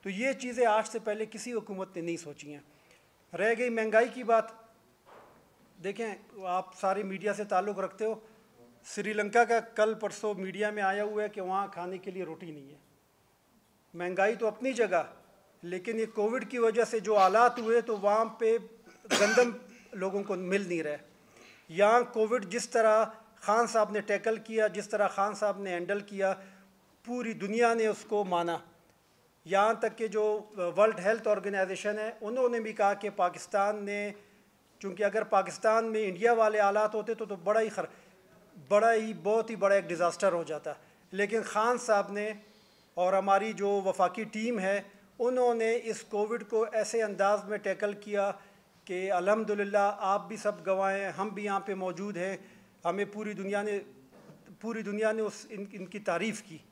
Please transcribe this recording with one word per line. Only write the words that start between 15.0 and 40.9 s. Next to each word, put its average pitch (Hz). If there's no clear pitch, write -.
लेकिन 185
ये 220
कोविड 220
की 247
वजह 226
से 226
जो 208
हालात 220
हुए 233
तो 226
वहाँ 208
पे 226
गंदम 220
लोगों 196
को 202
मिल 190
नहीं 170
रहा 151
है। 143
यहाँ 208
कोविड 220
जिस 196
तरह 220
खान 226
साहब 214
ने 208
टैकल 208
किया, 220
जिस 202
तरह 208
खान 202
साहब 202
ने 190
हैंडल 180
किया, 196
पूरी 233
दुनिया 220
ने 226
उसको 208
माना। 170
यहाँ 202
तक 220
कि 220
जो 214
वर्ल्ड 208
हेल्थ 208
ऑर्गेनाइजेशन 196
है 220
उन्होंने 240
भी 220
कहा 202
कि 202
पाकिस्तान 202
ने, 202
चूँकि 196
अगर 208
पाकिस्तान 214
में 220
इंडिया 202
वाले 214
हालात 214
होते 220
तो, 220
तो 196
बड़ा 202
ही 220
खर-, 185
बड़ा 214
ही, 220
बहुत 208
ही 226
बड़ा 196
एक 185
डिज़ास्टर 175
हो 170
जाता। 147